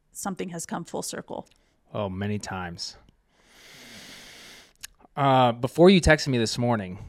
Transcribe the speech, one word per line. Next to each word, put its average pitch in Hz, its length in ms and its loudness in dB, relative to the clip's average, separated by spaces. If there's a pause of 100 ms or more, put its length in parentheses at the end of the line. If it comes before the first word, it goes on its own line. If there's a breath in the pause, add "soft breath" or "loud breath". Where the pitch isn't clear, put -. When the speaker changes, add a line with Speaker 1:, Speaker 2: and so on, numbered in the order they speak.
(120)
Speaker 1:
something 185 380 -8
has 170 160 -10
come 175 180 -8
full - 180 -8
circle. - 460 -12 (440)
Speaker 2:
Oh, 104 160 -4
many 101 300 -6
times. 90 580 -12 (2250 loud breath)
Uh, 127 380 4
before 131 380 6
you 190 100 8
texted 156 280 2
me 127 100 0
this 113 180 -2
morning, 107 420 -2 (100)